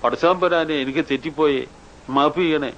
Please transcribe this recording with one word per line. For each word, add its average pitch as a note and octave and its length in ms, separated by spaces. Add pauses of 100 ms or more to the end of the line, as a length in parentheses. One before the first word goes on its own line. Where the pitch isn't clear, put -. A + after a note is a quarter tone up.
"പടച്ചവൻ B2+ 280
തമ്പുരാനെ, E3+ 420
എനിക്ക് C3+ 360
തെറ്റിപ്പോയേ, C#3+ 560 (420)
മാഫ് C#3+ 280
ചെയ്യണേ" D#3 420